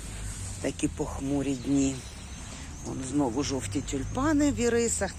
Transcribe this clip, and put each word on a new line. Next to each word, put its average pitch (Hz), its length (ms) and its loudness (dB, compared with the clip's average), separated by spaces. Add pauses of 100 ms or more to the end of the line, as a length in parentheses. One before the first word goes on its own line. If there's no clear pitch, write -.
(600)
Такі 139 280 0
похмурі 139 640 -2
дні. 135 400 4 (920)
Вон 131 100 -6 (140)
знову 139 320 2
жовті 135 380 -2
тюльпани 277 720 2
в 208 80 -2
ірисах. 233 580 2